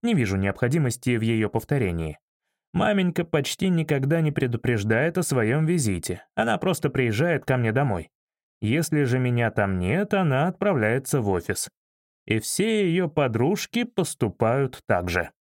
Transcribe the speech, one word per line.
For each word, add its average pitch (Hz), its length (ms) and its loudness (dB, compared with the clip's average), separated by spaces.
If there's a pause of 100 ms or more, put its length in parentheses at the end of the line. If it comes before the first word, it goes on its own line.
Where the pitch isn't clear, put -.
не 233 120 2
вижу 104 220 2
необходимости 123 800 0
в 110 40 0
ее 110 300 0
повторении. 90 680 -2 (540)
Маменька 185 520 0
почти 165 460 -2
никогда 156 500 0
не 151 100 2
предупреждает 120 880 0
о 185 60 -2
своем 131 420 0
визите. 107 580 -2 (120)
Она 113 220 0
просто 175 300 -2
приезжает 131 560 0
ко 131 120 2
мне 113 160 0
домой. 113 380 -2 (500)
Если 147 420 0
же 127 160 0
меня 120 320 2
там 95 300 0
нет, 160 340 0
она 156 320 2
отправляется 135 760 0
в 104 80 0
офис. 92 400 -2 (560)
И 110 140 0
все 208 500 0
ее 170 200 0
подружки 143 720 0
поступают 127 1040 -2
так 90 240 0
же. 87 200 -2 (100)